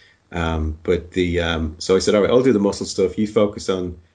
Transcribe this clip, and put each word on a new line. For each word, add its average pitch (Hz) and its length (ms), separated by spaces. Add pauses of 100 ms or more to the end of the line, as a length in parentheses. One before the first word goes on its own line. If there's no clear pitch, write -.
(300)
Um, 80 520
but 87 300
the, 87 280
um, 80 380
so 95 180
I 92 40
said, 98 140
"All 104 60
right, 95 100
I'll 127 120
do 131 100
the 104 60
muscle 98 280
stuff. 95 320
You 107 80
focus 104 440
on 90 260 (180)